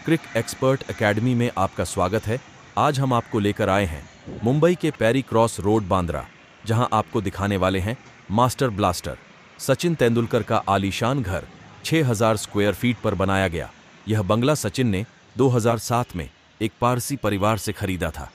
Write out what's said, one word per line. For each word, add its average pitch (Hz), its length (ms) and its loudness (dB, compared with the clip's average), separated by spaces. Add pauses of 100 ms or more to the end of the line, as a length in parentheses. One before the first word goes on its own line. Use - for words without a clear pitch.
क्रिक 156 160 2 (160)
एक्सपर्ट 131 540 0
एकेडमी 107 440 0
में 120 240 0
आपका 95 260 -2
स्वागत 95 420 -2
है। 117 120 -2 (400)
आज 131 220 2
हम 131 120 2
आपको 117 260 0
लेकर 101 300 0
आए 98 160 2
हैं - 600 -10
मुंबई 151 300 4
के 160 160 -2
पेरी 120 320 2
क्रॉस 113 380 2
रोड, 104 220 2
बांद्रा, 87 420 -2 (420)
जहां 113 260 2
आपको 110 280 0
दिखाने 98 360 -2
वाले 92 220 2
हैं 92 180 -4 (340)
मास्टर 120 400 2
ब्लास्टर, 90 480 -2 (400)
सचिन 160 360 0
तेंदुलकर 117 480 2
का 110 140 -2 (120)
आलीशान 98 540 0
घर, 92 240 -6 (380)
छह 156 240 2
हज़ार 110 280 2
स्क्वायर 101 380 0
फीट 120 220 0
पर 104 180 -2
बनाया 95 340 2
गया। 78 200 -4 (400)
यह 107 140 2
बंगला 117 320 2
सचिन 123 320 -2
ने 101 180 0 (320)
दो 127 120 4
हज़ार 117 300 2
सात 120 380 -4
में 76 120 -8 (320)
एक 110 200 -2
पारसी 123 360 -2
परिवार 104 420 0
से 101 140 -6
खरीदा 90 380 -4
था। - 240 -14